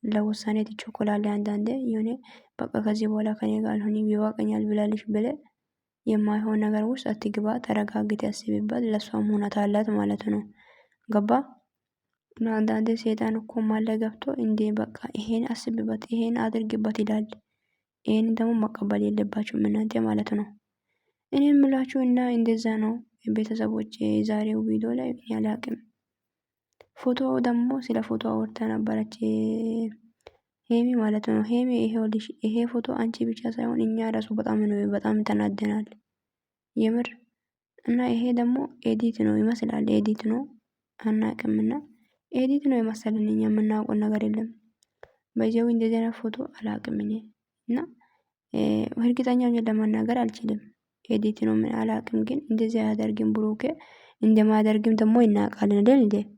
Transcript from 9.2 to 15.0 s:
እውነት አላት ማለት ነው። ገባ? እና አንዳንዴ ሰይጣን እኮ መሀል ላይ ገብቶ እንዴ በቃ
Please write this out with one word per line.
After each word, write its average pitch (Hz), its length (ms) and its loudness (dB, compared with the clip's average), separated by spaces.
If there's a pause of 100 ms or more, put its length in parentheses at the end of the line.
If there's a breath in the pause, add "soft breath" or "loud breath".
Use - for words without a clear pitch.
እውነት 208 320 0
አላት 208 340 2
ማለት 208 340 0
ነው። 208 160 0 (680 soft breath)
ገባ? 214 220 2 (1040)
እና 226 160 -2
አንዳንዴ 220 440 0
ሰይጣን 220 380 -2
እኮ 220 260 -4
መሀል 220 220 0
ላይ 220 140 0
ገብቶ 220 260 -4 (140)
እንዴ 220 220 0 (140)
በቃ 214 240 -4 (160)